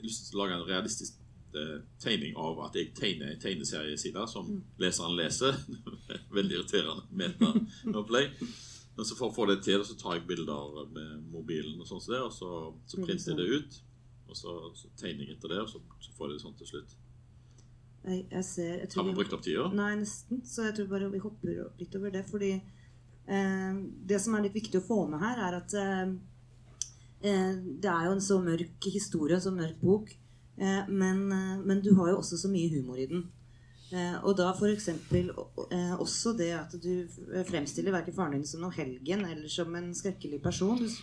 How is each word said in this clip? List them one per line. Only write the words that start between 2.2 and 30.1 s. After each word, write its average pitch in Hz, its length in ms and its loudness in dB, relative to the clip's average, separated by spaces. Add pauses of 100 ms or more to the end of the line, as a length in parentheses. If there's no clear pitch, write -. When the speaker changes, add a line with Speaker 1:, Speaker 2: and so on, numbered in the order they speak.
Speaker 1:
av 80 280 -2
at 73 100 -10
jeg 85 180 -2
tegner 78 380 -2
en 78 80 -10
tegneserieside 78 920 -4
som 95 160 -8
Speaker 2:
Mm. 98 180 -4 (160)
Speaker 1:
leseren 87 360 2
leser. 87 380 2 (400)
<laughs> - 380 -12
Veldig 98 260 2
irriterende 80 540 0
meta-opplegg. 113 1200 2 (640)
Men 113 100 -4
så 110 100 -6
for 120 140 0
å - 60 -10
få 113 120 2
det 98 160 6
til, 101 200 6
så 110 140 -10
tar 92 180 -4
jeg 85 120 -6
bilder 73 640 -4
med 78 400 -10
mobilen 78 480 -4
og 85 80 -12
sånn 90 140 -10
som 104 120 -4
det, 127 80 0
og 117 100 -4
så, 85 420 -8 (140)
så - 100 -10
Speaker 2:
Mm, 185 80 -2
Speaker 1:
printer 98 200 -2
jeg 80 100 -2
Speaker 2:
mm. - 20 -2
Speaker 1:
det 90 120 2
ut, 143 320 -2 (480)
og - 60 -14
så, 85 400 -10
så - 120 -20 (100)
tegner 73 300 -8
jeg 76 100 -14
etter 78 120 -10
det, 90 120 -2
og 110 80 -4
så, - 100 -14 (220)
så - 160 -18
får 76 120 -6
jeg 73 80 -6
det 71 80 -12
sånn 71 120 -16
til - 100 -18
slutt. - 280 -12 (1080)
Speaker 2:
Jeg, 185 260 -2
jeg 185 140 0
ser, 175 340 -4
jeg 196 100 -8
tror 196 140 0
Speaker 1:
Har 190 80 2
vi 180 60 0
Speaker 2:
vi 202 60 4
Speaker 1:
brukt 196 100 -4
opp - 100 -4
tida? 156 300 2
Speaker 2:
Nei, 208 220 2
nesten. 214 500 -4
Så - 180 -4
jeg 214 120 0
tror 208 120 -2
bare 196 240 0
vi 196 80 -2
hopper 190 600 -4
litt 180 160 -8
over 196 160 -2
det, 190 180 -2
fordi, 196 320 0 (680)
eh, 190 460 2 (320)
det 196 160 4
som 220 140 2
er 214 80 4
litt 202 100 0
viktig 208 280 2
å - 60 -4
få 190 220 4
med 151 100 -2
her, 233 180 0
er 180 180 0
at, 175 180 -6
eh, 196 340 2 (1120)
eh, 190 340 4 (240)
det - 60 0
er 170 200 4
jo 180 60 4
en 196 100 4
så 196 200 6
mørk 165 400 0
historie, 180 540 2
en 185 60 4
så 190 120 0
mørk 160 280 -2
bok, 202 280 6 (480)